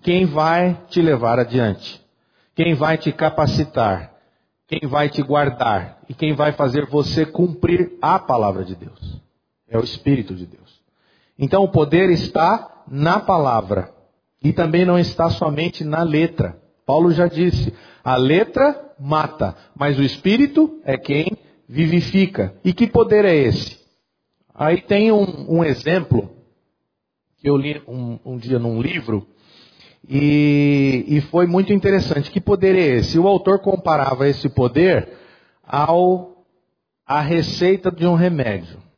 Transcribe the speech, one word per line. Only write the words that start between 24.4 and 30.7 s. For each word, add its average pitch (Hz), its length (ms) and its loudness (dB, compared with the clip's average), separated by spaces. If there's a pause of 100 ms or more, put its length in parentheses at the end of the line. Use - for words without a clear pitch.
Aí 170 280 0
tem 214 280 2
um, 175 500 0
um 170 40 2
exemplo 143 720 -2 (1000)
que 147 100 -6
eu 143 80 2
li 147 320 -4
um, 120 380 -10
um 127 120 -12
dia 120 200 -4
num 117 240 -2
livro 117 460 -4 (840)
e, 143 1000 2